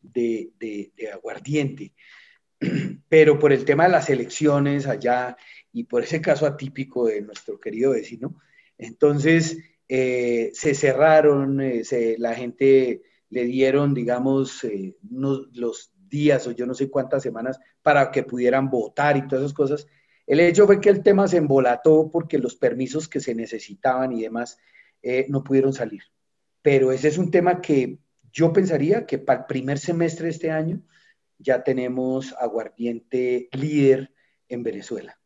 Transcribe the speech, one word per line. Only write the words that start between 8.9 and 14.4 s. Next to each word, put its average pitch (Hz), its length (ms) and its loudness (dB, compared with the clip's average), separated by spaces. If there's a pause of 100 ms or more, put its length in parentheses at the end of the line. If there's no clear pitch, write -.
eh, 123 680 -2
se 147 200 -2
cerraron, 139 880 4
eh, 123 220 -2
se, 113 340 -2
la 117 160 -4
gente 123 680 2 (260)
le 120 160 -4
dieron, 135 480 2
digamos, 131 680 -2